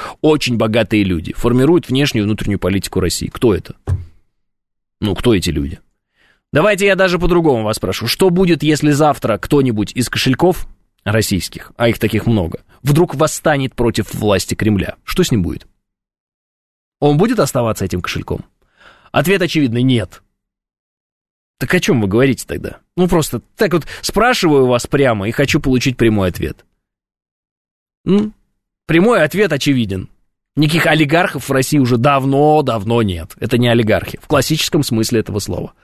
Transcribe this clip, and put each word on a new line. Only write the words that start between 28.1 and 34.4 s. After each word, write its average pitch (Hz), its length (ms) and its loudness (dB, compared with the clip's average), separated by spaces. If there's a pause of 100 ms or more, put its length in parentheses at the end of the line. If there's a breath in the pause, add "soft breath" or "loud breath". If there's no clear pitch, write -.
Прямой 180 360 2
ответ 170 300 0
очевиден. 120 560 -2 (460)
Никаких 151 320 2
олигархов 156 600 0
в 139 40 -4
России 135 260 0
уже 123 180 2
давно-давно 135 1080 2
нет. 87 380 -4
Это - 180 0
не 120 100 2
олигархи 110 540 0
в - 40 -20
классическом 151 560 0